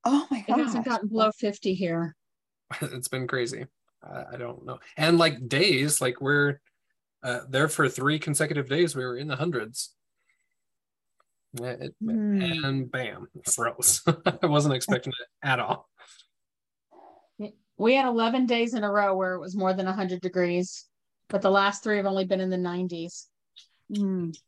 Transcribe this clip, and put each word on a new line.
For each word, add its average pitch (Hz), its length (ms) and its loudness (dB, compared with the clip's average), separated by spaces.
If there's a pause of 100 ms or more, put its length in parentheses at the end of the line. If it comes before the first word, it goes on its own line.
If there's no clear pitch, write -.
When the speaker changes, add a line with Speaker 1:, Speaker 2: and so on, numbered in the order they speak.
Speaker 1:
Oh 285 280 2
my 240 180 -4
Speaker 2:
It 220 80 2
hasn't 240 300 0
Speaker 1:
gosh. 247 80 0
Speaker 2:
gotten 214 160 -4
below 220 200 2
fifty 202 440 -2
here. 170 420 -2 (640)
Speaker 3:
It's 127 280 -8
been 131 180 -4
crazy. 120 400 -4 (360)
I, - 300 -12
I 127 60 -12
don't 123 260 -12
know. 123 140 -12 (180)
And, 165 220 4
like, 143 280 2
days, 143 540 2
like, 127 220 -2
we're, 143 360 2 (640)
uh, 123 180 -4 (100)
there 139 180 2
for 147 180 2
three 139 320 0
consecutive 147 480 -2
days, 147 300 2
we 127 80 -4
were 123 140 -6
in 143 100 -8
the 135 80 -4
hundreds. 123 580 -4 (1600)
It, 123 300 -8
it, 170 200 -10
Speaker 1:
Hmm. 214 380 2
Speaker 3:
and 139 500 -2
bam, 120 440 -6
it - 160 -6
froze. - 500 2 (200)
<laughs> - 220 0
I 175 40 2
wasn't 147 280 4
expecting 127 380 -2
it - 340 -12
at 127 140 2
all. - 300 -4 (1900)
Speaker 2:
We 233 180 6
had 269 120 4
eleven 240 400 2
days 233 260 2
in 220 120 -2
a 202 60 0
row 202 240 4
where 185 200 0
it 180 60 -8
was 180 140 -10
more 185 200 2
than 185 120 -2
a 190 60 0
hundred 185 300 -4
degrees, 180 640 -2 (420)
but 196 140 -2
the 196 80 6
last 196 320 4
three 214 160 0
have 196 80 0
only 190 180 0
been 190 160 0
in 190 80 -2
the 185 80 0
nineties. 175 680 -6 (680)
Speaker 1:
Hmm. 190 360 0 (180)